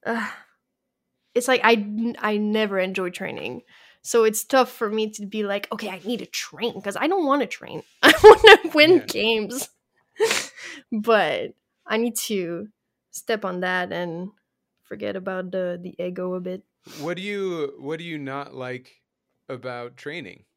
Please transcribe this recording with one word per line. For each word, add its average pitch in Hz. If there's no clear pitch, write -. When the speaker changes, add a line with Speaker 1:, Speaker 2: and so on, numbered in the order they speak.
Speaker 1:
uh, 226
it's 233
like 254
I 226
n-, 214
I 214
never 208
enjoy 185
training. 175
So 226
it's 214
tough 254
for 214
me 220
to 208
be 208
like, 202
"Okay, 214
I 185
need 220
to -
train," -
'cause 202
I 226
don't 359
wanna 269
train. -
<laughs> -
I 294
wanna 415
win 320
Speaker 2:
Yeah. -
Speaker 1:
games. 220
<laughs> -
But 208
I 220
need 233
to 180
step -
on 180
that 180
and 175
forget -
about 185
the, 180
the 185
ego 180
a 185
bit. 185
Speaker 2:
What 156
do 180
you, 190
what 147
do 170
you 165
not 139
like 127
about 123
training? 147